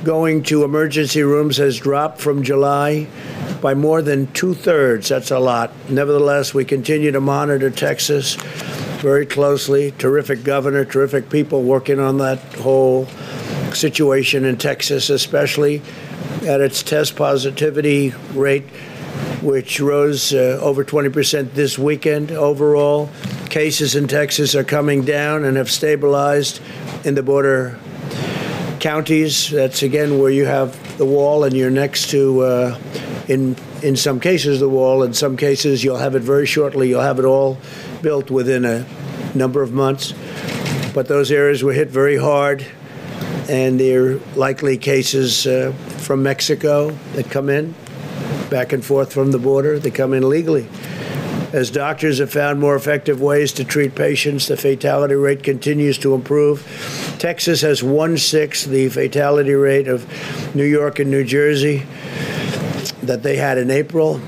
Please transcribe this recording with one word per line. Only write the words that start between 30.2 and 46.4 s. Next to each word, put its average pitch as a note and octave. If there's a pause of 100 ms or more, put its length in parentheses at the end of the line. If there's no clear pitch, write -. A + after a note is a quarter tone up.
you C#3
have C3+
the C#3
wall C#3+
and C3+
you're C3
next C#3
to, C3+
uh, B2 (480)
in, C3 (280)
in C#3
some C3
cases, D3
the C3+
wall. C3
In A#2+
some C3+
cases, C#3
you'll B2+
have C3+
it B2+
very C#3
shortly. C3+
You'll B2
have C3
it C3
all C3 (440)
built D3
within C3
a A#2 (500)
number C3
of B2
months. C3+ (800)
But C3
those C#3+
areas C#3+
were C3+
hit C#3+
very C3+
hard, C#3+ (840)
and C3
there C3
are C3+ (160)
likely C3+
cases, C3
uh, C3 (240)
from C3+
Mexico D3 (240)